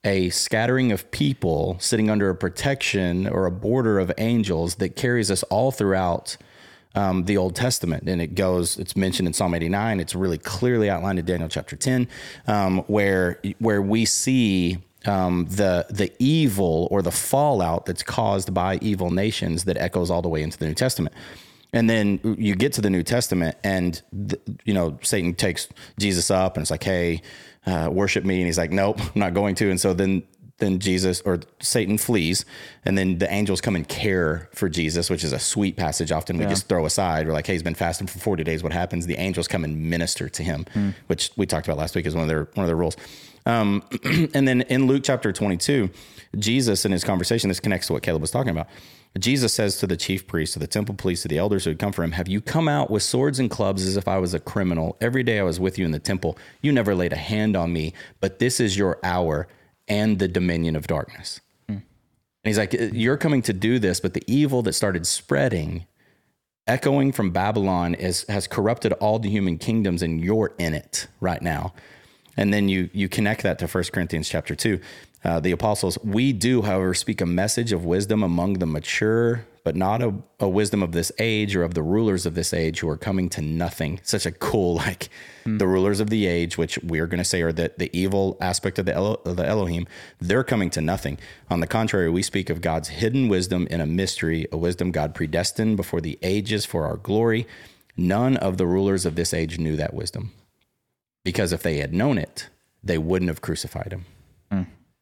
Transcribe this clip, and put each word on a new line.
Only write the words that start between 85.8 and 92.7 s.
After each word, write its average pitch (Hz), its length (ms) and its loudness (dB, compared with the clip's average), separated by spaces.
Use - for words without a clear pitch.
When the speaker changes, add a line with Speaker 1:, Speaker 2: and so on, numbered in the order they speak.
Speaker 1:
of 107 100 0
the 107 160 2
age, 85 320 0
which 80 240 -2
we're 82 240 -2
gonna 90 200 -2
say 90 180 0
are 82 80 2
the, 80 260 -2
the - 180 -4
evil 95 460 0
aspect 92 380 -2
of 92 80 -2
the - 80 0
Elo-, 101 300 0
of 87 120 -4
the 90 80 0
Elohim, 87 400 -2
they're 101 240 0
coming 101 280 0
to 78 100 -4
nothing. 78 380 -4
"On 87 80 2
the 85 80 0
contrary, 104 420 2
we 90 140 0
speak - 260 -4
of 85 120 -2
God's 80 280 -2